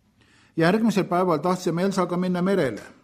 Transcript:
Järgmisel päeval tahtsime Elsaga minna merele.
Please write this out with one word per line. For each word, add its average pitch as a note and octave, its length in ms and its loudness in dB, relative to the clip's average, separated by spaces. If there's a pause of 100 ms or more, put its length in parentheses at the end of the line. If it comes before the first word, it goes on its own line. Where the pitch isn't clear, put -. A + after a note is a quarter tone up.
(560)
Järgmisel F#3+ 480 2
päeval F3 340 0
tahtsime F3+ 440 -2
Elsaga F3+ 340 -2
minna F3+ 260 -2
merele. E3+ 400 0 (220)